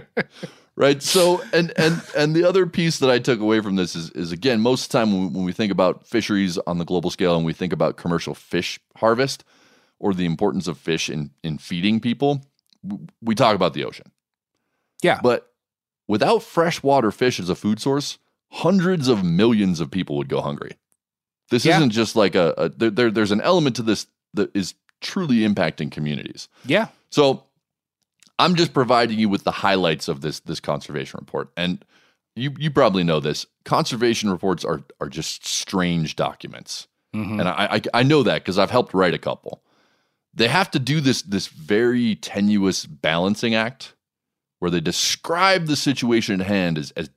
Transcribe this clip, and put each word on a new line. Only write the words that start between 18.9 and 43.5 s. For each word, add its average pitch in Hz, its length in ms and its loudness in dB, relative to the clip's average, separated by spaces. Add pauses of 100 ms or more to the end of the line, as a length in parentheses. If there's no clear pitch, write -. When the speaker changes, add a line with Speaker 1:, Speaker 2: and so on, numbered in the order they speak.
Speaker 1:
of 110 160 2
millions 95 560 2
of 78 140 -6
people 85 240 -4
would 69 120 -6
go 69 120 -2
hungry. 71 320 -8 (760)
This 120 140 2
Speaker 2:
Yeah. 160 120 6
Speaker 1:
isn't 143 140 6
just 110 260 0
like 98 180 4
a, 87 240 4
a 82 120 0
there, 113 200 -2
there, 117 220 2
there's 107 180 2
an 104 120 2
element 156 340 2
to 123 60 -6
this 110 260 -2 (260)
that 98 220 -2
is 92 180 -4 (260)
truly 127 480 0
impacting 82 440 -2
communities. 76 560 -8 (180)
Speaker 2:
Yeah. 190 220 0 (240)
Speaker 1:
So 139 320 2 (920)
I'm 165 200 4
just 165 180 2
providing 120 460 2
you 110 80 4
with 98 160 0
the 87 80 0
highlights 90 560 0
of 73 120 -4
this, 76 200 -8
this 82 180 -10
conservation 73 600 -8
report. - 360 -8
And 90 280 -4 (500)
you, 135 240 -6
you 151 100 -2
probably 110 360 4
know 80 160 2
this. 73 260 -4 (180)
Conservation 120 640 0
reports 90 360 -2
are, 73 180 -6 (180)
are 76 80 -6
just - 380 -10
strange 87 720 -2
documents. - 720 -8 (260)
Speaker 2:
Mm-hmm. 107 240 -6
Speaker 1:
And 87 100 0
I, 98 220 0
I, 104 120 0 (180)
I - 20 4
know 139 220 4
that 82 200 0
'cause 95 140 -4
I've 95 140 2
helped - 200 0
write 92 220 4
a 76 40 -2
couple. - 440 -8 (720)
They 113 140 2
have 185 240 0
to 160 60 0
do 143 220 2
this, 135 220 2
this 98 240 -4
very 113 720 0
tenuous 101 680 0
balancing 90 680 -2